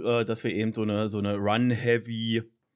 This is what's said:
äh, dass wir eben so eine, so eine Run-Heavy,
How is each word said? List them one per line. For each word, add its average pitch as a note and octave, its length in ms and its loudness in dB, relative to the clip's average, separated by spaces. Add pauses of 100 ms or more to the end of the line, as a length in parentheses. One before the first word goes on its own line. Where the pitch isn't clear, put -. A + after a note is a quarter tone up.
äh, A#2 200 2
dass A2 180 -4
wir A2 100 0
eben A2 220 0
so A2 80 -2
eine, G#2+ 260 0
so G#2 80 -4
eine G2+ 180 0
Run-Heavy, A2+ 1080 0 (320)